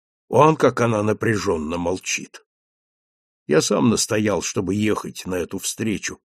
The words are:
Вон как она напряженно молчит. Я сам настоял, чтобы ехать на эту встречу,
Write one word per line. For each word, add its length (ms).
Вон 280
как 240
она 220
напряженно 760
молчит. 680
Я 160
сам 260
настоял, 540
чтобы 320
ехать 520
на 100
эту 220
встречу, 680